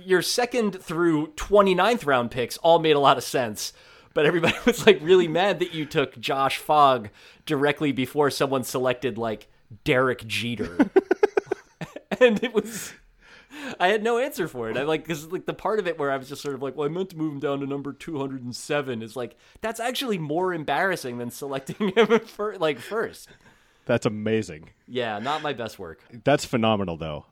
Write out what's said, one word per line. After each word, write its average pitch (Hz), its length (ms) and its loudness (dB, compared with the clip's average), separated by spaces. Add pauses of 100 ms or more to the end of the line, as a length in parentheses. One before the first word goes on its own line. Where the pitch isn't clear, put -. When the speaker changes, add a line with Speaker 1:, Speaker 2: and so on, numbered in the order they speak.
Speaker 1:
your 180 160 4
second 233 600 -2
through 160 540 2
twenty-ninth 196 720 4
round 123 240 2
picks 123 280 -4
all 165 200 6
made 156 180 4
a 143 40 4
lot 139 180 6
of 120 60 -8
sense, 117 500 -4 (400)
but 156 100 2
everybody 160 360 2
<laughs> - 40 -16
was, 233 220 2
like, 196 160 8
really 175 260 6
mad 170 300 0
that 175 160 -4
you 156 100 -4
took 139 340 -2
Josh 135 380 0
Fogg 135 540 4 (340)
directly 147 480 0
before 131 380 2
someone 135 340 0
selected, 127 540 -2
like, 113 300 -6 (360)
Derek 127 420 2
Jeter. 107 680 -2
<laughs> 359 60 8 (1200)
And 233 220 6
it 233 100 -2
was, 214 420 -4 (840)
I 180 100 2
had 208 140 0
no 233 160 0
answer 247 300 -4
for 120 220 -8
it. 110 60 -4
I, 127 60 -2
like, 156 240 -2
'cause, 156 200 -8
like, 175 200 -8
the 123 80 -6
part 214 240 -2
of 190 80 -2
it 165 100 -4
where 143 140 -2
I 135 60 -2
was 131 120 -10
just 143 140 -12
sort 143 140 -6
of 123 60 -8
like, 135 120 -6
"Well, 147 140 -2
I - 20 -2
meant 185 200 -6
to 165 60 -16
move 156 180 -4
him 139 40 -10
down 139 220 -2
to 139 60 -6
number 139 260 -6
two 160 260 -10
hundred 135 240 -6
and 120 140 -10
seven" 131 460 -4
is, 113 120 -14
like, - 220 -8 (240)
that's 220 180 -8
actually 233 400 -4
more 165 340 -2
embarrassing 151 680 -2
than 120 120 -6
selecting 143 640 -6
<laughs> - 40 0
him 220 240 6
fir-, 208 360 -10
like, 156 240 -2
first. 180 480 -8 (600)
Speaker 2:
That's 120 180 2
amazing. 107 640 -2 (180)
Speaker 1:
Yeah, 117 320 -4
not 143 240 -4
my 151 120 -4
best 113 240 -10
work. 85 260 -16 (180)
Speaker 2:
That's 143 220 2
phenomenal, 107 540 0
though. 76 320 -8